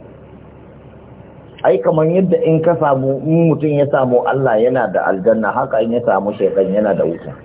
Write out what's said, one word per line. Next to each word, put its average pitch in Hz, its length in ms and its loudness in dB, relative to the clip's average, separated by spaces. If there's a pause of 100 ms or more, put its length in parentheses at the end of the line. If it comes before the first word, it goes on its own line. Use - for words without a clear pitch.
(1600)
Ai, - 160 2
kamar 160 320 0
yadda 175 320 0
in 160 180 2
ka 170 140 2
samu, 135 480 -2
in 165 300 2
mutum 147 180 -2
ya 143 160 2
samu 127 400 0
Allah 127 320 0
yana 120 320 0
da 87 160 -2
aljanna, 98 460 0
haka 123 280 -2
in 117 140 -2
ya 120 80 -2
samu 101 320 0
shaitan 95 400 0
yana 104 180 0
da 76 140 0
wuta. 82 240 -8 (140)